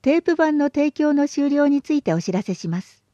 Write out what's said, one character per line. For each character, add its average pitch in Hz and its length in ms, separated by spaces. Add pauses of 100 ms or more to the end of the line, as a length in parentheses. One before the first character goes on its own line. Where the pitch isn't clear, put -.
テ 277 160
ー 339 60
プ 349 120
版 311 240
の 285 80
提 294 240
供 302 240
の 285 140
終 285 220
了 285 180
に 285 140
つ - 100
い 294 100
て 180 120
お 165 60
知 180 120
ら 180 100
せ 190 120
し - 120
ま 170 140
す。 - 340